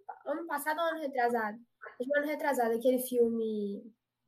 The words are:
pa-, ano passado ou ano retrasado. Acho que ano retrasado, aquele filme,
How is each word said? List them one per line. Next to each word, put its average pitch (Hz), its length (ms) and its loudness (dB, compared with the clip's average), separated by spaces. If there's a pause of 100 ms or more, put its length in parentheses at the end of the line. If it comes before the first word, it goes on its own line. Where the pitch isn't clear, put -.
pa-, - 200 -14
ano 320 200 -4
passado 302 320 -2
ou 339 100 0
ano 320 120 -2
retrasado. 240 580 0 (240)
Acho - 160 -18
que 269 200 0
ano 294 100 0
retrasado, 269 480 2
aquele 247 240 4
filme, 226 840 0 (460)